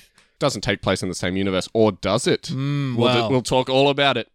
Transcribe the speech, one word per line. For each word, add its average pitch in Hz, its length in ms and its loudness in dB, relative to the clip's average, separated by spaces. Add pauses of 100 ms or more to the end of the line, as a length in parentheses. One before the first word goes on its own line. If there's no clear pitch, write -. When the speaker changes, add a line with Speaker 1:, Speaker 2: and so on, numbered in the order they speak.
(160)
Speaker 1:
<laughs> - 220 -20
Speaker 2:
Doesn't 123 220 -2
take 101 220 -4
place 95 200 0
in 95 60 -4
the 87 60 -6
same 92 220 -4
universe, 95 360 -2
or 110 200 4
does 95 340 -2
it? 160 160 0 (100)
Speaker 1:
Mm, 139 440 -4
Speaker 2:
We'll 120 160 2
d-, 123 80 2
Speaker 1:
well. 113 100 -2
Speaker 2:
we'll 127 120 2
talk 127 280 0
all 135 180 4
about 139 300 2
it. 113 160 -8